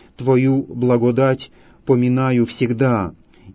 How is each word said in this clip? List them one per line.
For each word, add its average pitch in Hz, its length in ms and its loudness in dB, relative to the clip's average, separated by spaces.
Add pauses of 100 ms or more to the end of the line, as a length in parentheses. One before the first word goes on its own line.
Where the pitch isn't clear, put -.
(160)
Твою 131 460 2
благодать 123 880 0 (340)
поминаю 123 600 0
всегда, 120 680 -2 (400)